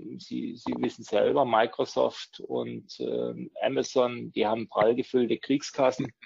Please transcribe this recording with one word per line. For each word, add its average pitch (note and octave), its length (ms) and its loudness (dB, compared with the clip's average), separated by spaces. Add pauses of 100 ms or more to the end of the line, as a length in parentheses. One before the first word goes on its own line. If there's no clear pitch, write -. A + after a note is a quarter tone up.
(180)
Sie, - 380 -8
Sie B2+ 220 -4
wissen A#2+ 240 -4
selber, A2 420 4
Microsoft B2 920 0
und, A#2+ 640 -8
ähm, A#2+ 500 -4 (100)
Amazon, A#2+ 720 0
die A2 160 0
haben A2 220 0
prall A2 260 4
gefüllte B2 440 2
Kriegskassen, - 720 0 (140)